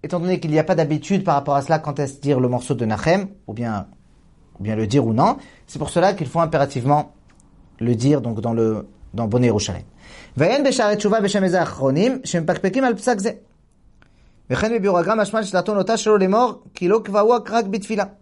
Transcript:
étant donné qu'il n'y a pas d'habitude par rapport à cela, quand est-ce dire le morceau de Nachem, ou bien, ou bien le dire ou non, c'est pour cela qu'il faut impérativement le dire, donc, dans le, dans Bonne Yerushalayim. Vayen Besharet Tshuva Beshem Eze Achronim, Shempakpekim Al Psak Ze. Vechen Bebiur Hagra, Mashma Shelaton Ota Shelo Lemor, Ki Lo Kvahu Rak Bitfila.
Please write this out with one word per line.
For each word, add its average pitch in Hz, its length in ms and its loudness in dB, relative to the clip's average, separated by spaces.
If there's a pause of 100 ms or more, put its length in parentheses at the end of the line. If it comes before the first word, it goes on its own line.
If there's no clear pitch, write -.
étant 170 180 -4
donné 180 200 0
qu'il 160 100 -4
n'y 151 80 4
a 151 60 2
pas 143 100 0
d'habitude 156 500 0
par 160 120 2
rapport 139 180 0
à 139 80 2
cela, 156 160 0
quand 147 200 -6
est-ce 143 220 -6
dire 139 180 2
le 123 100 2
morceau 123 260 -2
de 117 100 -4
Nachem, 165 440 0 (180)
ou 107 80 -10
bien, 110 320 -6 (760)
ou - 20 -8
bien 107 140 -4
le 110 100 0
dire 120 200 2
ou 113 80 0
non, 147 240 2 (280)
c'est - 120 -14
pour 151 100 -6
cela 180 240 2
qu'il 180 140 -6
faut 165 140 -4
impérativement 143 760 0 (640)
le 120 160 0
dire, 135 260 2
donc, 113 220 -6
dans 117 100 -2
le, 113 340 0 (280)
dans 113 120 -4
Bonne 123 180 2
Yerushalayim. 101 400 0 (520)
Vayen 208 260 2
Besharet 226 360 2
Tshuva 208 240 2
Beshem 202 220 0
Eze 180 100 2
Achronim, 165 680 0
Shempakpekim 180 600 -2
Al 240 100 2
Psak 214 260 -2
Ze. 214 80 -2 (1200)
Vechen 202 200 -2
Bebiur 196 280 2
Hagra, 185 180 0
Mashma 220 260 -2
Shelaton 196 360 -2
Ota 220 180 0
Shelo 214 220 4
Lemor, 208 440 2 (120)
Ki 180 140 -2
Lo 214 120 4
Kvahu 214 480 2
Rak 208 220 0
Bitfila. 202 520 -4